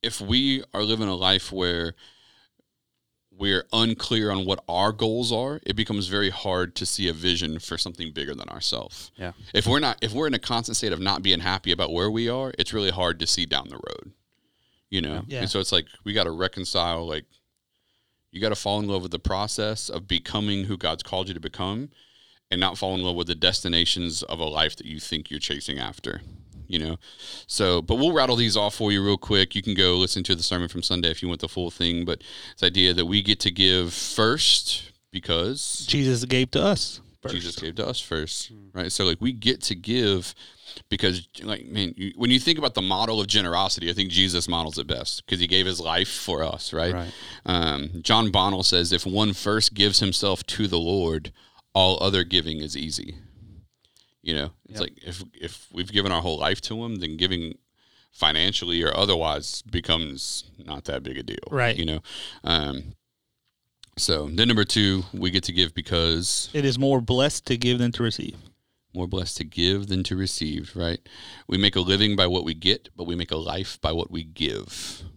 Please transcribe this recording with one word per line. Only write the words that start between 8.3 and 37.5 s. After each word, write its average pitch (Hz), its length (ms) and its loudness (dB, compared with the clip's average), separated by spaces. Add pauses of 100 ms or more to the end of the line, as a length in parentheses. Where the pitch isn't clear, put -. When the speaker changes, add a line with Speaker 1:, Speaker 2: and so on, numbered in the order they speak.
Speaker 1:
than 50 140 -12
ourselves. - 680 -6
Speaker 2:
Yeah. 90 160 -8 (220)
Speaker 1:
If 101 120 4
we're 127 140 4
not, 131 220 0
if 113 120 -2
we're 151 140 0
in 139 60 0
a 117 60 0
constant 117 360 -2
state 107 160 0
of 82 80 -2
not 92 240 0
being 92 160 4
happy 92 320 0
about 82 200 0
where 90 200 2
we 117 180 0
are, 131 300 -4
it's - 140 -2
really 101 180 0
hard 87 280 0
to 80 80 -2
see 87 180 2
down 69 240 -2
the - 80 -12
road, - 340 -12 (800)
you 95 120 0
know? 76 260 -4
Speaker 3:
Yeah. 127 140 -6
Speaker 1:
And 113 80 -2
so 98 100 0
it's 92 120 -2
like, 87 140 4 (180)
we 104 100 -6
gotta 92 180 2
reconcile, 85 760 -2
like, 78 180 -6 (1080)
you 92 80 -6
gotta 107 140 2
fall 104 260 0
in 104 60 -2
love 98 160 0
with 92 80 -8
the 85 80 -4
process 107 680 -2
of 92 180 -8
becoming 98 580 0
who 98 100 -4
God's 82 280 -2
called 95 260 -4
you 95 60 -6
to 82 40 -8
become 98 500 -6 (640)
and 92 80 0
not 92 180 0
fall 95 180 -2
in 92 80 -2
love 90 120 0
with 85 120 -2
the 87 80 -2
destinations 85 880 0
of 82 160 -8
a 82 60 -2
life 78 300 0
that - 120 -14
you 76 120 -10
think 76 300 -8
you're 76 100 -6
chasing 71 400 -6
after, 52 420 -8 (460)
you 85 120 -2
know? 80 180 -4 (500)
So, 90 340 2
but 85 140 -2
we'll 147 160 4
rattle 131 240 4
these 113 220 2
off 104 180 0
for 107 160 2
you 98 140 2
real 101 120 4
quick. 98 380 2
You 101 60 -2
can 101 140 -2
go 90 220 6
listen 92 260 2
to 92 120 2
the 82 80 -4
sermon 87 240 0
from 87 140 -6
Sunday 87 300 0
if 80 100 -6
you 90 80 -4
want 87 120 -4
the 85 60 -4
full 90 240 -4
thing, 85 340 0
but 85 160 -4 (340)
this - 100 -2
idea 90 280 6
that 87 120 2
we 101 160 2
get 98 200 2
to 98 100 2
give 92 420 4
first - 1000 2 (200)
because 95 760 -2
Speaker 3:
Jesus 131 380 2
gave 127 260 2
to 143 120 2
us - 380 0 (200)
first. - 140 -6
Speaker 1:
Jesus 87 200 -6